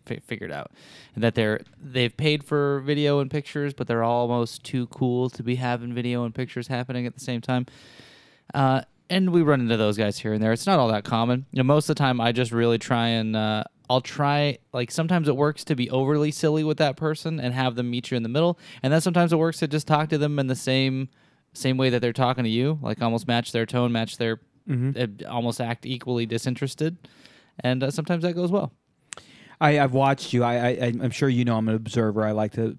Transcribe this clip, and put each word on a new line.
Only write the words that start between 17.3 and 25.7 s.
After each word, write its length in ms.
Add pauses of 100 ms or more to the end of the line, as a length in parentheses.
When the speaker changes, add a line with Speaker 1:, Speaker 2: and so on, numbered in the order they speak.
Speaker 1:
and 140
have 220
them 140
meet 220
you 60
in 60
the 60
middle. 300 (240)
And 80
then 80
sometimes 320
it 60
works 220
to 100
just 180
talk 220
to 80
them 220
in 80
the 80
same, 520 (460)
same 240
way 120
that 120
they're 120
talking 300
to 60
you, 320
like, 200
almost 280
match 240
their 120
tone, 280
match 240
their, 240 (260)
Speaker 2:
Mm-hmm. 600
Speaker 1:
uh, 20
almost 320
act 240